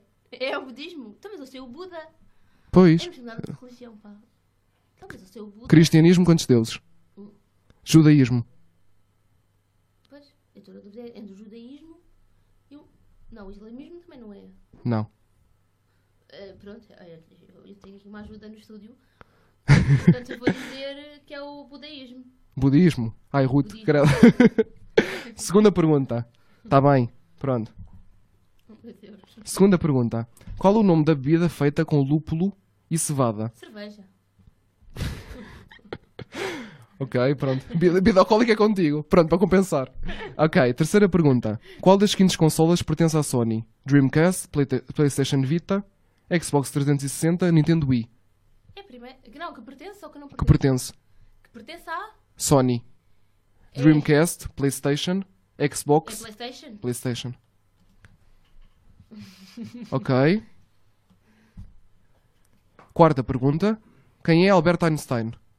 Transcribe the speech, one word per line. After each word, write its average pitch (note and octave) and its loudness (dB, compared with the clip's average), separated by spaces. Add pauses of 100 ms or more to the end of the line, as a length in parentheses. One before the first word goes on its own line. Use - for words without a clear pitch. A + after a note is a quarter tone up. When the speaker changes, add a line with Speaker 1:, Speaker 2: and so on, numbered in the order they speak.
(320)
Speaker 1:
é C#4 -8
o C#4 -12
budismo. C4+ -18
Então, G4+ -20
mas F4 -16
eu C4+ -18
sei C4 -20
o C4 -18
Buda. E4+ -18 (720)
Speaker 2:
Pois. E3+ 4
Speaker 1:
Eu F4 -12
não E4 -18
sei B3 -20
nada A#3 -18
de - -16
religião, A#3+ -20
pá. G#3 -20 (840)
Então, F#4+ -20
mas - -20
eu - -20
sei G3+ -20
o G#3+ -20
Buda. G3+ -20
Speaker 2:
Cristianismo, E3+ 6
quantos E3 2
deuses? A#2 0 (380)
Speaker 1:
Um. - -20 (540)
Speaker 2:
Judaísmo. C#3+ 4 (1600)
Speaker 1:
Pois, C#4+ -20 (300)
eu - -20
estou F#3+ -20
na G3+ -20
dúvida G#3 -20 (100)
entre G3+ -18
o F#3+ -20
judaísmo B3 -20 (720)
e C#4+ -20
o, D4 -20 (480)
não, G#3 -20
o G3 -16
islamismo B3 -20
também D#4 -20
não G#3+ -20
é. G3 -20 (400)
Speaker 2:
Não. A2 -4 (1200)
Speaker 1:
Eh, F#3+ -20
pronto, G#3+ -20 (140)
olha, E3 -20 (320)
eu, - -20
eu G3 -20
tenho G3 -20
aqui G3 -20
uma G#3 -20
ajuda G#3+ -20
no G#3+ -20
estúdio. G#3+ -20 (1120)
Portanto, A#3+ 2
eu - -16
vou - -8
dizer C#4 -14
que D4 -20
é C#4+ -16
o C#4+ -18
budaísmo. C4 -20 (320)
Speaker 2:
Budismo? C3+ 0 (180)
Ai, C#3 0
Ruth, C3+ -2
Speaker 1:
Budismo. - -20
Speaker 2:
credo. D3 4
<laughs> - 4 (560)
Segunda G#3 2
pergunta. C#3+ -2 (400)
Tá C#3 4
bem, C3+ 4 (300)
pronto. B2 -6 (960)
Speaker 1:
Oh, A3+ -20 (100)
meu A3+ -20
Deus. - -20 (240)
Speaker 2:
Segunda F#3+ 2
pergunta. A#2+ -2 (300)
Qual G3 2
o A3+ 2
nome E3 4
da D#3+ 4
bebida D#3+ 0
feita D3 -2
com D3+ 0
lúpulo D#3+ -2 (380)
e E3 -2
cevada? A#2 -4
Speaker 1:
Cerveja. G#3 -20 (3000)
Speaker 2:
Ok, C3 -2
pronto. C3 -6
Bebida, E3+ 0
bebida F#3+ 4
alcoólica A3 2
é G#3 -2
contigo. F#3 0
Pronto, E3+ 4
para E3+ 2
compensar. F3 0 (460)
Ok, C#3 2
terceira G3+ 2
pergunta. C3 0 (220)
Qual F#3+ 6
das G3+ 2
seguintes F#3+ 2
consolas D#3+ 2
pertence D#3+ -2
à D3+ 0
Sony? A2+ -4 (200)
Dreamcast, C#3+ 2
Playta-, C3+ -2 (120)
PlayStation C#3 -2
Vita, E3+ -4 (600)
Xbox C#3+ -4
trezentos C#3 -2
e C#3 -8
sessenta, E3+ -2
Nintendo D#3+ 2
Wii. A#2+ 0 (680)
Speaker 1:
É G4 -20
a G4 -20
primeira. B3 -20 (180)
Não, D#4 -14
que - -20
pertence D4 -20
ou D4+ -20
que - -20
não C#4+ -20
Speaker 2:
Que - -6
Speaker 1:
pertence? C#3 2
Speaker 2:
pertence. - -20 (480)
Speaker 1:
Que - -20
pertence D#4 -20
à? F#4 -12 (260)
Speaker 2:
Sony. B2+ 0 (880)
Speaker 1:
É. C3+ -10
Speaker 2:
Dreamcast, D3+ 2
PlayStation, D3 -4 (500)
Xbox. - -2
Speaker 1:
É - -18
PlayStation? A#3+ -18
Speaker 2:
PlayStation. B2 -8 (1800)
<laughs> G#3 -20
Ok. C#3 0 (2500)
Quarta D#3 4
pergunta. C#3+ -2 (460)
Quem E3+ 4
é G3 4
Albert E3+ 2
Einstein? C3 -4 (260)